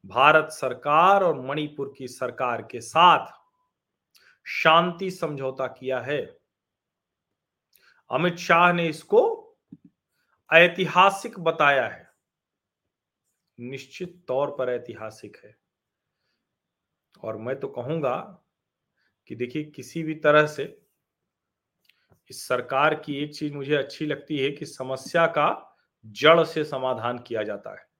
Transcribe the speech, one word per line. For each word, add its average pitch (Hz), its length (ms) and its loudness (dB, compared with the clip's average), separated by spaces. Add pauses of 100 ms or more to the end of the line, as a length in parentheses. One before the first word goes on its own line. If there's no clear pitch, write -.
भारत 151 440 6
सरकार 156 720 2
और 151 180 0
मणिपुर 143 580 -8
की 127 100 -12
सरकार 120 540 -6
के - 180 -12
साथ 165 520 4 (1120)
शांति 175 640 2
समझौता 135 560 -6
किया 127 340 -6
है। 127 380 -8 (1700)
अमित 170 260 0
शाह 175 360 4
ने 170 160 0
इसको 247 640 0 (1000)
ऐतिहासिक 180 880 0
बताया 143 480 0
है, - 220 -16 (1500)
निश्चित 135 680 -14
तौर 135 220 -2
पर 127 180 -4
ऐतिहासिक 110 760 -10
है। 110 140 -20 (1600)
और 107 140 -8
मैं 123 240 -8
तो 131 80 -8
कहूंगा 147 760 -6 (840)
कि 120 100 -14
देखिए, 123 280 -8
किसी 151 380 -12
भी 160 120 -6
तरह 151 320 6
से - 360 -10 (1500)
इस - 180 -14
सरकार 135 460 0
की 151 220 -8
एक 147 180 -8
चीज 147 180 -8
मुझे 143 220 -4
अच्छी 147 320 -4
लगती 143 320 -6
है 135 120 0
कि 147 160 -12
समस्या 131 600 -2
का 160 500 -2 (300)
जड़ 151 380 6
से 151 200 -4
समाधान 123 540 -4
किया 113 240 -6
जाता 101 380 -10
है। - 200 -20